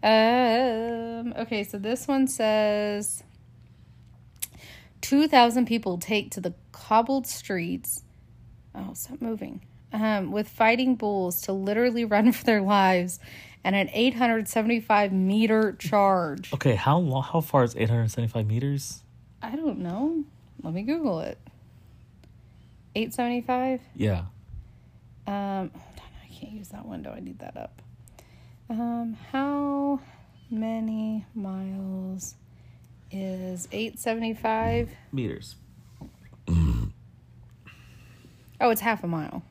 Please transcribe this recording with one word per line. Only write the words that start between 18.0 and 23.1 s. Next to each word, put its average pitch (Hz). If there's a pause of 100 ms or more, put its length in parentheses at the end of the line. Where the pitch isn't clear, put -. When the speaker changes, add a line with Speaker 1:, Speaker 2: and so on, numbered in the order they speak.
Speaker 2:
seventy-five 113
meters? 139 (400)
Speaker 1:
I 226
don't 302
know. 262 (400)
Let 160
me 185
Google 254
it. - (1600)
Eight 226